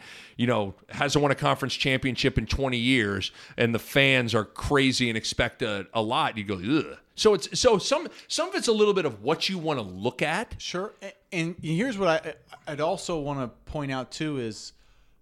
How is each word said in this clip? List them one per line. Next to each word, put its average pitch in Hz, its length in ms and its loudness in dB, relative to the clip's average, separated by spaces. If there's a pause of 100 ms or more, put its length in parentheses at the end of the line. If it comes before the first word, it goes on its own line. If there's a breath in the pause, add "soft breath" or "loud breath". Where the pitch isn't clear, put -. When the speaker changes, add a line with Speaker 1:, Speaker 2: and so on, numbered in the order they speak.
(380 loud breath)
Speaker 1:
you 120 80 2
know, 107 300 0 (140)
hasn't 143 340 2
won 139 80 4
a 131 40 2
conference 139 380 0
championship 131 640 0
in 113 80 -2
twenty 131 320 0
years 113 540 2 (260 loud breath)
and 117 160 4
the 110 60 0
fans 131 560 4
are 107 100 2
crazy 131 640 2
and 110 80 -2
expect - 460 -4
a, 101 320 -4
a 113 60 2
lot," 117 360 0
you 104 60 -6
go, 98 160 -4
"Ugh." 101 380 -2 (180)
So 208 200 6
it's, - 240 -4
so 233 180 6
some, 302 300 0 (200 loud breath)
some 330 220 -2
of 381 60 -6
it's 277 120 -2
a 233 40 2
little 208 240 4
bit 185 100 0
of 110 160 -4
what 151 260 -2
you 190 120 -4
wanna 151 240 -4
look 95 400 -4
at. 170 340 -4
Speaker 2:
Sure. 190 360 -8 (100)
A-, 196 100 -14 (180)
and 170 300 -2
here's 175 340 0
what 196 120 0
I, 160 260 0 (380)
I'd 143 100 -6
also 175 380 -2
wanna 139 300 -4 (160)
point 143 260 -6
out 131 200 -6
too 151 280 -4
is, 113 340 -8 (480)